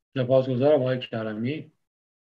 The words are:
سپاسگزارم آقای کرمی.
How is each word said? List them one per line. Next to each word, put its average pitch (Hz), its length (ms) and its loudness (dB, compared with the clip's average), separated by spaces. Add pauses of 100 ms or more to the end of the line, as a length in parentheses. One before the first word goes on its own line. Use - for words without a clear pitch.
(140)
سپاسگزارم 131 640 2
آقای 127 200 -2
کرمی. 113 720 -6 (540)